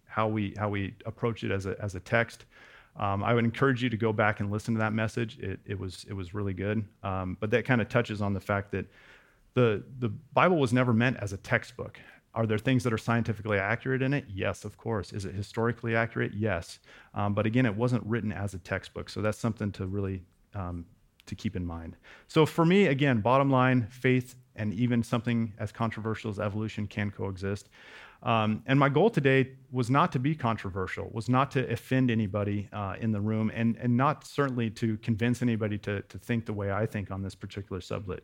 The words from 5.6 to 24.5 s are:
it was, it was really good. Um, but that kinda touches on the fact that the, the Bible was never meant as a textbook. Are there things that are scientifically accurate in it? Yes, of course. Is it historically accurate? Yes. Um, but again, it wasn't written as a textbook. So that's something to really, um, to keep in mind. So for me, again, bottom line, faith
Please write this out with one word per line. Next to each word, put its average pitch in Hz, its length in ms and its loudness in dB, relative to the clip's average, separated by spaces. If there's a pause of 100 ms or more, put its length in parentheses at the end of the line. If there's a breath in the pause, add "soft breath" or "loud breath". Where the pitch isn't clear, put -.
it 101 120 -6
was, 95 300 -10
it 101 40 -8
was 92 200 -8
really 101 220 -4
good. 104 280 -2 (200)
Um, 92 360 -4
but 107 120 -2
that 113 120 4
kinda 117 220 4
touches 110 380 0
on 101 100 0
the 95 60 -2
fact 101 320 -2
that 92 160 -4 (640 loud breath)
the, 113 300 4 (160)
the 123 100 0 (240)
Bible 170 240 6
was 131 160 2
never 127 200 4
meant 120 240 4
as 101 140 -6
a 98 60 -8
textbook. - 600 -4 (340 loud breath)
Are 113 140 0
there 107 100 2
things 123 280 2
that 117 80 0
are 110 40 0
scientifically 107 600 0
accurate 117 420 0
in 135 140 0
it? 143 120 -4
Yes, 98 380 -4
of 104 140 -14
course. 110 340 -4
Is 101 120 -6
it 90 100 -8
historically 113 600 -2
accurate? 117 380 0
Yes. 101 460 -2 (340 loud breath)
Um, 101 220 0
but 104 100 2
again, 120 220 2
it 98 80 -2
wasn't 120 280 0
written 107 280 -2
as 95 240 -6
a - 20 -8
textbook. - 540 -6
So 104 100 -6
that's 107 160 0
something 107 360 -2
to 98 120 -6
really, 95 380 -4 (320)
um, 90 280 -6 (440)
to - 80 -10
keep - 200 -6
in 90 120 -4
mind. 82 300 -10 (300 loud breath)
So 156 200 4
for 160 180 2
me, 190 220 6
again, 135 340 2
bottom 135 300 4
line, 127 400 4
faith 127 420 0 (220)